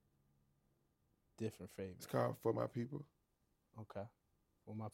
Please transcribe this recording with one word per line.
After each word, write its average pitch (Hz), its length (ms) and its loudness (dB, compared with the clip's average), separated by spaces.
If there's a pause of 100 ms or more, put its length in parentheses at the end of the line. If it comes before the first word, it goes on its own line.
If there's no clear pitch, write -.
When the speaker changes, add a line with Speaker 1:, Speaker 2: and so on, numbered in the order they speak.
(1400)
Speaker 1:
different 107 320 -4
favorites. 95 340 -6
Speaker 2:
It's - 60 -8
called 120 320 4
For 113 100 6
My 117 140 4
People. 131 360 -2 (800)
Speaker 1:
Okay. 101 240 -6 (600)
For 110 80 -6
My 110 180 -4